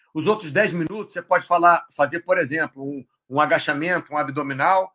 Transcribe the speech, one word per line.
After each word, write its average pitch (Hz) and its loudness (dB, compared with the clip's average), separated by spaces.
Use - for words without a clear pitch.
Os 156 -2
outros 202 0
dez 160 0
minutos, 175 -6
você 175 -8
pode 180 0
falar, 170 4
fazer, 147 0
por 185 0
exemplo, 147 -4
um, 139 -10
um 135 -2
agachamento, 151 0
um 147 -4
abdominal, 147 0